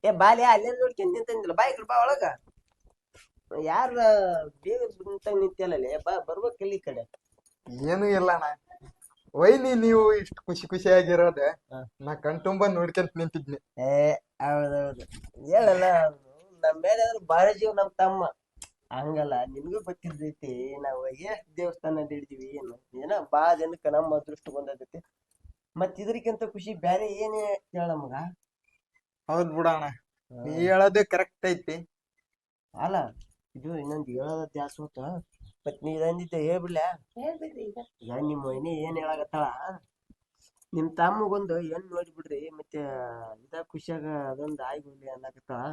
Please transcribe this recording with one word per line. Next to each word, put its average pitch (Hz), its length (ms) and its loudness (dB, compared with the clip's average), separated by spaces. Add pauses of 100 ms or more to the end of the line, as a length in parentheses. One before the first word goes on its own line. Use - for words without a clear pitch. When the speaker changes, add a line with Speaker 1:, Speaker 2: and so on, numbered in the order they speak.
Speaker 1:
ಏ, 208 60 4
ಬಾಲ್ಯ 214 340 6
ಅಲ್ಲೇ 226 260 6
ನೋಡ್ಕೊಂಡ್ 349 420 0
ನಿಂತಂದಿಲ್ಲ, 440 420 -6
ಬಾ 247 160 4
ಈ - 20 -4
ಕಡೆ 220 140 -10
ಬಾ 247 160 0
ಒಳಗ. 277 200 2 (1400)
ಯಾರ 196 280 0 (720)
ಬೀಗರ್ 381 460 -6
ನಿಂತಂಗ್ 202 320 -2
ನಿಂತಿಯಲ್ಲಲೇ, 165 560 -2
ಬಾ, 156 320 -4
ಬರ್ಬೇಕಿಲ್ಲ 202 440 -4
ಈ 190 60 -4
ಕಡೆ. 123 240 -8 (800)
Speaker 2:
ಏನೂ 185 240 0
ಇಲ್ಲ 185 260 4
ಅಣ್ಣ. 151 560 -4 (460)
ವೈನಿ 254 400 8
ನೀವು 226 380 8
ಇಷ್ಟ್ - 280 -2
ಖುಷಿ - 260 -8
ಖುಷಿಯಾಗಿರೋದೆ 175 840 6
Speaker 1:
ಹಾ. 131 360 -6 (160)
Speaker 2:
ನಾ 143 140 -8
ಕಣ್ 156 300 -4
ತುಂಬಾ 196 220 4
ನೋಡ್ಕೊಂತ 175 500 0
ನಿಂತಿದ್ನಿ. 151 420 -6 (240)
Speaker 1:
ಏ, 143 300 4 (280)
ಹೌದೌದು. 143 640 -2 (420)
ಹೇಳಲ್ಲ, 190 380 6 (760)
ನಮ್ 160 180 2
ಮೇಲೆ 214 220 4
ಆದ್ರೂ 226 240 -2
ಭಾಳ 185 260 6
ಜೀವ 214 200 0
ನಮ್ 196 260 0
ತಮ್ಮ. 190 260 2 (680)
ಹಂಗಲ್ಲ, 147 420 -4 (100)
ನಿನ್ಗೂ 151 360 -8
ಗೊತ್ತಿರ್ತೈತಿ 147 1040 -10
ನಾವು 131 240 -6
ಎಷ್ಟ್ 156 500 -10
ದೇವಸ್ಥಾನ 170 420 -4
ಅಡ್ಡಾಡಿದೀವಿ 143 480 -10
ಏನು. 135 280 -14 (260)
ಏನೋ 175 320 -4
ಭಾಳ 160 260 6
ಜನಕ್ಕೆ 160 320 -4
ನಮ್ಮ 156 260 2
ಅದೃಷ್ಟ 151 340 -8
ಬಂದೈತಿ. 139 480 -12 (760)
ಮತ್ 185 240 -4
ಇದ್ರಕ್ಕಿಂತ 226 440 -4
ಖುಷಿ 208 300 -12
ಬ್ಯಾರೆ 180 320 0 (180)
ಏನೇ 214 180 -4 (300)
ಹೇಳ 175 160 -4
ನಮಗ? 143 260 -6 (1120)
Speaker 2:
ಹೌದ್ 165 280 0
ಬಿಡಣ್ಣ, 160 280 2 (460)
Speaker 1:
ಹಾ. 123 140 -20
Speaker 2:
ನೀ 151 80 -8 (120)
ಹೇಳೋದು 190 360 6 (100)
ಕರೆಕ್ಟ್ 185 360 -2
ಐತಿ. 180 300 -2 (1000)
Speaker 1:
ಅಲ್ಲ, 180 220 -2 (580)
ಇದು 131 240 -12
ಇನ್ನೊಂದ್ 147 300 -8
ಹೇಳೋದ್ 151 360 -6 (100)
ದ್ಯಾಸ್ 143 260 -10
ಹೋತ. 147 180 -14 (680)
ಮತ್ 143 160 -10
ನೀ 156 140 -6
ಇದಂದಿದ್ದ 170 400 -2 (100)
ಹೇಳ್ಬಿಡ್ಲ್ಯಾ? 175 420 -2 (260)
Speaker 3:
ಹೇಳ್ಬಿಡ್ರಿ 302 500 -10
ಈಗ. 208 140 -12 (240)
Speaker 1:
ಈಗ 123 160 -10 (100)
ನಿಮ್ 147 160 -6
ವೈನಿ 135 280 -6 (140)
ಏನ್ 160 160 -6
ಹೇಳಾಕತ್ತಾಳ? 156 420 -4 (1300)
ನಿಮ್ 160 240 -2
ತಮ್ಮಗೊಂದು 196 640 0
ಹೆಣ್ 170 300 -10
ನೋಡ್ಬಿಡ್ರಿ, 165 500 -10 (100)
ಮತ್ತೆ 151 300 -14 (640)
ಇದ 160 180 -14
ಖುಷಿಯಾಗ 160 440 -12 (240)
ಅದೊಂದ್ 143 300 -10
ಆಗಿ 139 280 -10
ಹೋಗ್ಲಿ 135 200 -20
ಅನ್ನಕತ್ತಾಳ. 131 540 -14 (100)